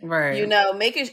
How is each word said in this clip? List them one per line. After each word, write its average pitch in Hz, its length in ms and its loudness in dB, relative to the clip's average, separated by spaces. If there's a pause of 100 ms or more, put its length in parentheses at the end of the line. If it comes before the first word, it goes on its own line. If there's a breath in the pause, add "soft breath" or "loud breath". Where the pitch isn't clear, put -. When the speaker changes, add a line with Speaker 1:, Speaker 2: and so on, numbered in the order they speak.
Speaker 1:
Right. 156 340 -2
Speaker 2:
You 208 100 -2
know, 202 260 4
making, 226 400 -2